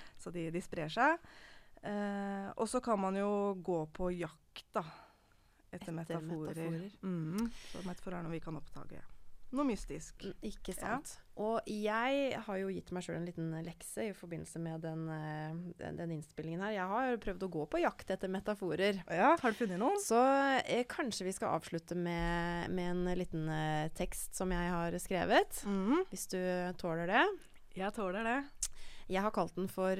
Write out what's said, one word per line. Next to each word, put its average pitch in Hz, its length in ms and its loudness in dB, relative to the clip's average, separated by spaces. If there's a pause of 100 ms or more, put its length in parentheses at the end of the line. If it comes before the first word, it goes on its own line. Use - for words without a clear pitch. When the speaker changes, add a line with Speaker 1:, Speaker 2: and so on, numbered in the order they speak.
(180)
Speaker 1:
Så - 140 -10
de, 165 180 -4
de 175 100 -2
sprer 160 320 -4
seg. 302 260 6 (640)
Eh, 202 720 -4
og 220 120 0
så 254 160 0
kan 220 160 4
man 190 160 2
jo 202 140 2 (340)
gå 165 280 2
på 180 200 0
jakt - 600 -8
da, 202 100 2 (880)
etter 180 160 -10
Speaker 2:
Etter 165 80 -4
Speaker 1:
metaforer. 160 600 -4
Speaker 2:
metaforer. 165 340 -4 (120)
Speaker 1:
Mhm. 180 440 0 (260)
Så 180 140 -8
metaforer 180 320 -6
er 170 80 -6
noe 165 100 -4
vi 156 40 -6
kan 160 160 -6
oppdage. - 440 -8 (520)
Noe 285 140 4
mystisk. 156 560 -4
Speaker 2:
Mm, 294 200 -8
ikke - 340 -6
Speaker 1:
Ja. - 40 -8 (200)
Speaker 2:
sant. - 160 -12 (200)
Og 220 300 0
jeg 233 720 2
har 214 200 -4
jo 196 100 -2
gitt 180 240 -6
meg 180 100 -2
selv 165 140 -4
en 165 100 -2
liten 165 240 -2 (140)
lekse 170 340 -10
i 220 140 -2
forbindelse 165 480 -8
med 160 220 -4
den, 160 260 -4
eh, 156 720 -4
den, 151 180 -6
den 170 140 -4
innspillingen 160 500 -6
her. 208 120 -2
Jeg 185 140 -2
har 240 300 2
prøvd 190 260 -4
å 190 80 -2
gå 160 180 -2
på 339 140 2
jakt - 280 2
etter 190 180 -2
metaforer. 190 840 2
Speaker 1:
Ja, 220 260 8
har 254 140 4
du 214 60 2
funnet 185 220 2
noen? 339 200 4
Speaker 2:
Så, 233 220 6 (440)
eh, 247 200 2
kanskje 226 400 -2
vi 190 80 0
skal 175 260 0
avslutte 165 380 -4
med, 170 720 2
med 180 200 2 (180)
en 180 100 2
liten, 160 300 0
eh, 156 400 2
tekst - 480 -4
som 185 140 0
jeg 175 200 2
har 170 220 0
skrevet. 185 720 4
Speaker 1:
Mhm. 208 460 4
Speaker 2:
Hvis - 180 -6
du 185 100 -2 (400)
tåler 170 300 0
det. 262 180 6 (480)
Speaker 1:
Jeg 190 200 -2
tåler 196 280 -2
det. 247 220 2 (640)
Speaker 2:
Jeg 185 140 2
har 214 100 2
kalt 170 240 0
den 185 100 0
for 190 340 0